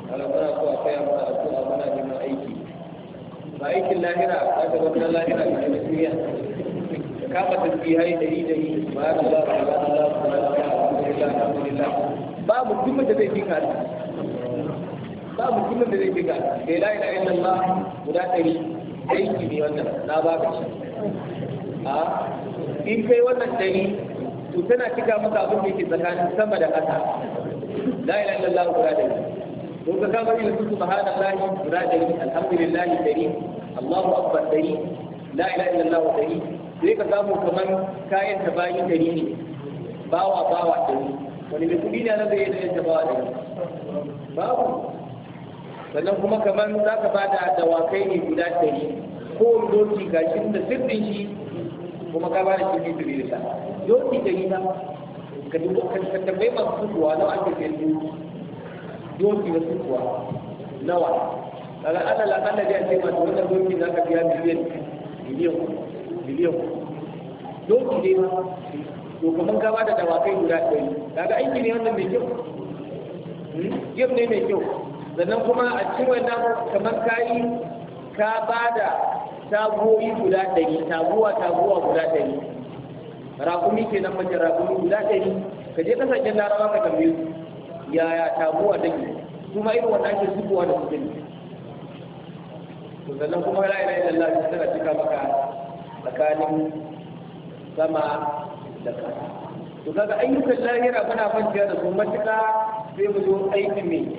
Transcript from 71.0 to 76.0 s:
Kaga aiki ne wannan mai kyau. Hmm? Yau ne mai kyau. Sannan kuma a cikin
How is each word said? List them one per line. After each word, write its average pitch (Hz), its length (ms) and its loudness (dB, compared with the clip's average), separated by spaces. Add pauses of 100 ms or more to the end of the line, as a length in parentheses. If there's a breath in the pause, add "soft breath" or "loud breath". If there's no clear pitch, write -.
Kaga 165 260 0
aiki 180 240 0
ne 226 100 2
wannan 226 220 2
mai 190 160 0
kyau. - 160 2 (1200)
Hmm? 175 240 -4 (180)
Yau 254 180 2
ne 240 160 4
mai 220 180 2
kyau. 196 200 0 (480)
Sannan 190 320 0
kuma 247 260 4
a 226 180 -2
cikin 254 220 0